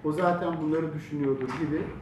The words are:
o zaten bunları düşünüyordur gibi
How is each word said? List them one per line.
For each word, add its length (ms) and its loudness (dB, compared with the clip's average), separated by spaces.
o 80 2
zaten 500 2
bunları 320 0
düşünüyordur 540 -2
gibi 220 0